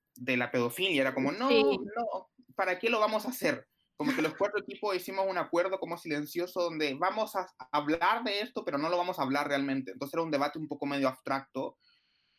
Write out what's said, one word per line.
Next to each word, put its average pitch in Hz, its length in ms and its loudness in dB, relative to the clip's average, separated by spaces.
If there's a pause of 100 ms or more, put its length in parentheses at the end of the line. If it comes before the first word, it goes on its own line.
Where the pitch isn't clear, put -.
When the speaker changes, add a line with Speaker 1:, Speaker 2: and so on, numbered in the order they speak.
(160)
Speaker 1:
de 123 220 0
la 123 140 0
pedofilia. 135 500 2
Era 131 120 2
como, 135 180 0
"No, 220 160 -2
Speaker 2:
Sí. 233 160 6 (320)
Speaker 1:
no, 220 340 -4 (260)
¿para 185 240 0
qué 226 100 0
lo 233 100 2
vamos 214 260 2
a 254 40 -4
hacer?". 170 380 -2 (280)
Como 151 200 0
que 160 80 0
los 156 120 0
cuatro 202 240 0
equipos - 360 -4
hicimos 190 340 -2
un 185 80 -2
acuerdo 175 420 2
como 170 180 -6
silencioso 165 640 -4
donde 156 320 -2
vamos 196 420 0
a 180 100 -2 (240)
hablar 170 540 2
de 208 160 0
esto, 220 240 -6
pero 147 120 -2
no 151 120 0
lo 175 80 2
vamos 175 220 0
a - 20 -2
hablar 139 260 2
realmente. 139 440 0
Entonces 143 240 -8
era 165 80 2
un 165 80 -4
debate 147 280 2
un 156 80 -6
poco 139 180 -6
medio 139 220 0
abstracto. 135 680 -4 (600)